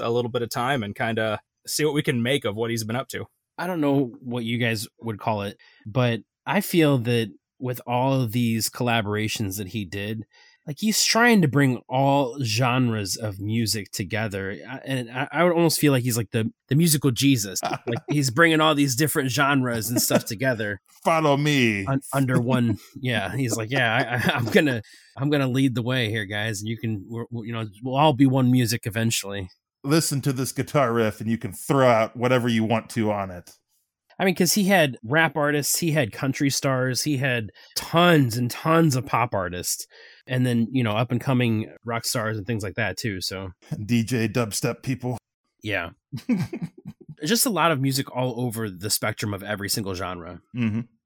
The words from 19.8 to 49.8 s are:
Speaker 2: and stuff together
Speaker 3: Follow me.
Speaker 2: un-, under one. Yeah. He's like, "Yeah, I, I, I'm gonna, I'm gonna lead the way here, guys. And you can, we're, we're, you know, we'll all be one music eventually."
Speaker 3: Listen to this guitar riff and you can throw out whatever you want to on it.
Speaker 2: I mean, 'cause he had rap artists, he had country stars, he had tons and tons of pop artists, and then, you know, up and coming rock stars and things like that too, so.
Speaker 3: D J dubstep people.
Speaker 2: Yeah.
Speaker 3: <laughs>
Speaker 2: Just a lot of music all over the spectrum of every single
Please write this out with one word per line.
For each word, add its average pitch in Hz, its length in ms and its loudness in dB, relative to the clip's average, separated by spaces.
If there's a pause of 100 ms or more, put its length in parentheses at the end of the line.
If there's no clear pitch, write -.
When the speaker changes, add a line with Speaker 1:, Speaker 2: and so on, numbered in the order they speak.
Speaker 2:
and 117 140 0
stuff - 240 0
together 107 540 -4 (240)
Speaker 3:
Follow 156 320 4
me. 127 500 2
Speaker 2:
un-, 127 140 0 (120)
under 131 280 2
one. 120 380 2 (220)
Yeah. 104 340 -2
He's 123 220 -2
like, 110 140 -6
"Yeah, 123 240 2
I, 120 380 0
I, - 20 -2
I'm - 120 -2
gonna, 139 360 2 (340)
I'm 139 140 -2
gonna 143 180 2
lead 131 280 2
the 123 60 -2
way 120 280 -2
here, 110 140 -4
guys. 104 360 -6
And 104 80 -8
you 113 80 -4
can, 110 320 -6
we're, 117 220 -10
we're, 120 160 -10
you 117 60 -8
know, 113 140 -6 (160)
we'll 127 140 -4
all 151 180 6
be 135 120 6
one 131 240 4
music 120 360 2
eventually." 101 640 -2 (360)
Speaker 3:
Listen 147 380 2
to 143 100 0
this 127 180 -2
guitar 131 420 0
riff 113 280 0
and 110 100 -4
you 113 80 0
can 101 140 -8
throw 135 360 2
out 113 280 4
whatever 123 320 2
you 113 160 2
want 110 260 0
to 107 220 0
on 98 180 -4
it. 90 220 -18 (640)
Speaker 2:
I - 80 -2
mean, 190 120 2
'cause 175 180 2
he 208 100 2
had 170 380 4
rap 156 340 2
artists, 147 440 0
he 170 100 0
had 143 220 0
country 139 360 -2
stars, 131 540 0
he 151 140 0
had 123 340 -2 (240)
tons 160 600 4
and 123 120 0
tons 160 460 2
of 127 100 -2
pop 120 300 0
artists, 90 540 -4 (360)
and 127 220 0
then, 117 240 2
you 127 140 0
know, 107 80 0
up 113 180 0
and 120 100 -2
coming 113 540 0 (100)
rock 113 200 -6
stars 110 340 -4
and 95 80 -8
things 113 160 -4
like 98 140 -8
that 101 200 -2
too, 101 240 -6
so. 95 300 -8 (340)
Speaker 3:
D 117 200 2
J 113 240 -2
dubstep 117 560 -4
people. 127 340 -6 (460)
Speaker 2:
Yeah. 92 260 -4 (380)
Speaker 3:
<laughs> - 960 -6
Speaker 2:
Just 214 220 0
a 262 40 0
lot 165 220 2
of 139 80 0
music 135 340 -2
all 123 260 -4
over 113 280 -4
the 95 220 -8
spectrum 107 420 -2
of 95 100 -8
every 101 260 -6
single 95 260 -4